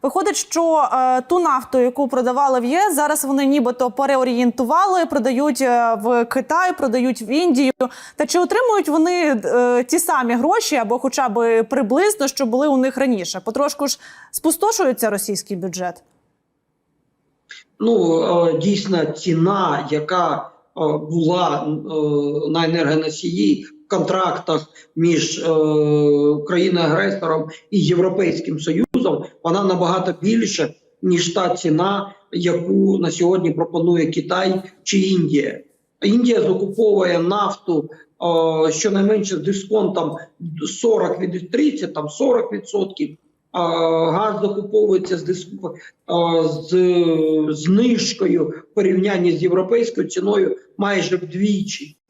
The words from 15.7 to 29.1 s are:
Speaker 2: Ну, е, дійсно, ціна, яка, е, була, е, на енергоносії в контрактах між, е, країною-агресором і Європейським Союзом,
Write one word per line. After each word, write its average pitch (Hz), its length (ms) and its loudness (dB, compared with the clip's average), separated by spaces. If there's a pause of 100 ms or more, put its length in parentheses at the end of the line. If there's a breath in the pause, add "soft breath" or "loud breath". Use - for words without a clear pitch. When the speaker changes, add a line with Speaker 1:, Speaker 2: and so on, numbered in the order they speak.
Speaker 2:
Ну, 180 420 2
е, 170 360 2
дійсно, 185 480 0
ціна, 165 840 0
яка, 151 440 -2
е, - 600 -6
була, 160 720 0
е, 151 800 -2
на 165 160 0
енергоносії 165 1000 0
в - 260 -20
контрактах 170 760 -2 (300 loud breath)
між, 165 440 0
е, - 40 -6 (1040)
країною-агресором 170 1000 0 (220 loud breath)
і 208 80 2
Європейським 170 800 0
Союзом, 165 680 -2 (180 loud breath)